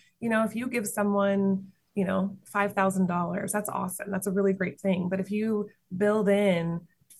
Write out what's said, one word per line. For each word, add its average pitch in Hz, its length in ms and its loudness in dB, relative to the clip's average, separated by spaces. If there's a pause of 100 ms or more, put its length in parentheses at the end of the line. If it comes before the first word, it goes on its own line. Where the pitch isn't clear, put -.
(200)
You 233 80 -4
know, 220 160 2
if 220 100 -2
you 240 140 -6
give 233 180 -2
someone, 196 840 2 (240)
you 202 80 2
know, 190 400 0
five 202 300 -2
thousand 190 340 2
dollars, 175 420 -2
that's 208 180 -4
awesome. 196 440 -6
That's 196 160 -4
a - 20 0
really 196 220 2
great 190 280 -4
thing. 180 280 0
But 190 100 -2
if 190 140 -6
you 214 360 -2 (260)
build 208 340 2
in 175 540 2 (380)